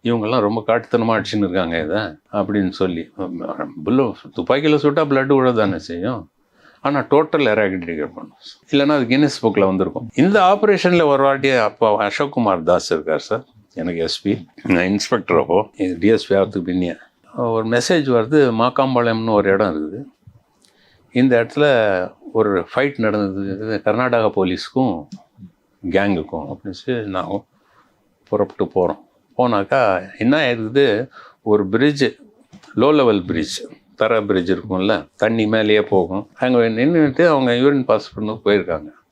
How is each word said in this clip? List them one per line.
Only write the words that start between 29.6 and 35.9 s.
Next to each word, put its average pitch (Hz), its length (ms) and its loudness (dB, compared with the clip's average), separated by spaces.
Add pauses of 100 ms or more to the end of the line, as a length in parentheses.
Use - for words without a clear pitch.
என்ன 123 200 2
ஆயிருக்குது, 120 680 0 (340)
ஒரு 104 240 2
பிரிட்ஜ், 139 380 2 (720)
லோ 135 180 4
லெவல் 113 300 2
பிரிட்ஜ், 82 380 -6 (320)
தர 110 280 0
பிரிட்ஜ் 95 300 0
இருக்கும்ல, 92 640 -2
தண்ணி 113 300 0
மேலேயே 107 360 2
போகும், 95 520 -2